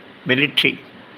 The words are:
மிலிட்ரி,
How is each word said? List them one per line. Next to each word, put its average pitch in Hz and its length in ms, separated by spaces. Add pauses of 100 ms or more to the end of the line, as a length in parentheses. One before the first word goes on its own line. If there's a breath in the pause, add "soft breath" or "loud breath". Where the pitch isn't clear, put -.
(260)
மிலிட்ரி, 135 520 (400)